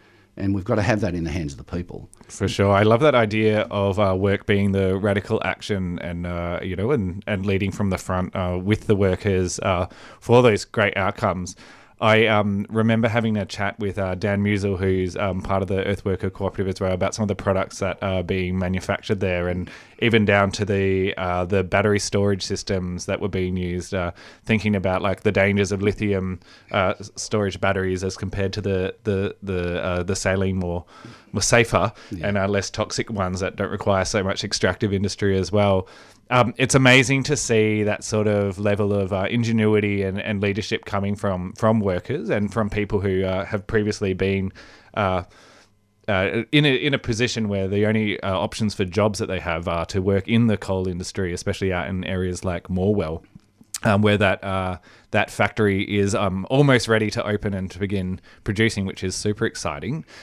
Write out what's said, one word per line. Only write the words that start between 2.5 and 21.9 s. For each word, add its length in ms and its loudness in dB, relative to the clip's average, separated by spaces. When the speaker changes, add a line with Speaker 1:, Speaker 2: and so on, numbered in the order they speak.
Speaker 2:
I 140 6
love 160 6
that 160 6
idea 460 4
of, 360 0
uh, 180 4
work 300 2
being 240 2
the 260 2
radical 480 0
action 540 -4
and, 260 -6
uh, 380 -4
you 140 -6
know, 160 0
and, 340 -2
and 180 -2
leading 280 0
from 180 -2
the 80 -2
front, 380 -4
uh, 260 -2
with 240 0
the 80 4
workers, 640 0
uh, 300 0
for 200 6
those 240 6
great 320 0
outcomes. 600 -2
I, 280 6
um, 400 2
remember 400 2
having 280 0
a 80 -2
chat 360 -6
with, 180 -4
uh, 160 -2
Dan 300 0
Musil, 340 0
who's, 380 0
um, 260 -4
part 200 -2
of 60 -6
the 140 -2
Earthworker 500 -2
Cooperative 360 -4
as 120 -4
well, 120 0
about 200 -2
some 120 -2
of 40 -2
the 60 0
products 460 -2
that 200 -4
are 220 -2
being 340 -2
manufactured 640 -2
there, 300 -2
and 200 -4
even 260 4
down 280 4
to 120 -2
the, 520 0
uh, 280 -2
the 200 2
battery 340 2